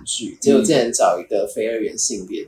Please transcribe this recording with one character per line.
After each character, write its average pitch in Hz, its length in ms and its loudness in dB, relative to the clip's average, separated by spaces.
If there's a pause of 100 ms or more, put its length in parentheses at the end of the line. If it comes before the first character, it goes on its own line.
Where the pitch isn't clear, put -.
具， - 360 -8
结 - 120 4
果 - 80 8
竟 151 160 4
然 117 160 2
找 - 280 2
一 - 100 -10
个 104 160 0
非 110 220 -4
二 117 100 -4
元 107 180 -4
性 101 300 -6
别 - 220 -8